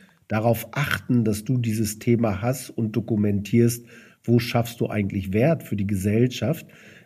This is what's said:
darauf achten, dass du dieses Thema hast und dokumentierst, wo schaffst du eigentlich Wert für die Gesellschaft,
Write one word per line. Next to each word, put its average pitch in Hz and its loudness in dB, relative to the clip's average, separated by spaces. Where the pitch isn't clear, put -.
darauf 113 0
achten, 127 0
dass 107 0
du 127 0
dieses 113 -2
Thema 110 0
hast 131 -4
und 110 -4
dokumentierst, 110 2
wo 120 4
schaffst - -2
du 113 -2
eigentlich 98 -2
Wert 123 2
für - -6
die 101 -2
Gesellschaft, 107 0